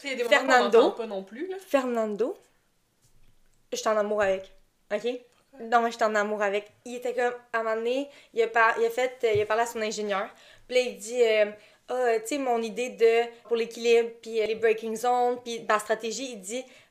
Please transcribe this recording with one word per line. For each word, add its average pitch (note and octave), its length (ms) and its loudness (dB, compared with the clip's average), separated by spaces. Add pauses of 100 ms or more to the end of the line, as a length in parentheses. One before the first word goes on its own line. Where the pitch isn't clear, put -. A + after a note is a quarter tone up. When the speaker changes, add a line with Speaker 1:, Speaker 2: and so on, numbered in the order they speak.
Speaker 1:
Tu C#4 60 -12
sais, C4+ 80 -6
il A3+ 40 -6
y - 40 -2
a A#3+ 40 -4
des D4 80 4
moments B3+ 40 6
qu'on C4+ 80 -4
Speaker 2:
Fernando. A#3+ 340 6
Speaker 1:
n'entend F4+ 160 4
pas A3+ 80 -8
non G3 180 -8
plus, B3 240 -12
là. F#4+ 100 -8 (100)
Speaker 2:
Fernando, A#3+ 680 -2 (1300)
je A#3+ 60 -8
suis A#3+ 100 -4
en A3 100 0
amour G#3 240 0
avec, F#3+ 300 -2 (420)
OK ? G#3 140 -4 (520)
Non, A#3 220 2
mais A#3 100 0
je A#3 60 -12
suis A#3+ 60 0
en G#3+ 120 2
amour G#3 260 -2
avec. G#3 300 -2 (140)
Il B3 100 -12
était B3 180 -6
comme, A#3+ 200 -2 (200)
à A3+ 60 0
un A3+ 40 -2
moment A3 120 -2
donné, B3 340 -2 (240)
il A3+ 80 0
a A3+ 60 2
par-, A3+ 320 4
il A#3 60 2
a A3+ 40 2
fait, B3+ 340 -4
euh, A#3 120 4
il G#3 60 2
a G#3+ 40 0
parlé A3 180 0
à - 40 -6
son A#3 140 -6
ingénieur. G#3+ 460 -4 (400)
Puis B3 100 0
là, B3+ 60 4
il A3 140 -8
dit, A3+ 240 -2
euh, G#3+ 240 6 (440)
ah, B3 40 -6
euh, A#3+ 280 2
tu A3 80 -12
sais, D4 100 -2
mon A#3+ 240 0
idée A3+ 260 -6
de, A3+ 320 4 (260)
pour A#3 80 -2
l'équilibre, A#3 540 2 (140)
puis, A3+ 180 -4
euh, G#3 60 0
les A3 80 -2
braking A3 400 0
zones, B3 480 0
puis A#3 260 -10
ma G#3+ 80 4
stratégie, A3+ 540 -4
il G#3+ 100 -14
dit, A#3 240 -8 (260)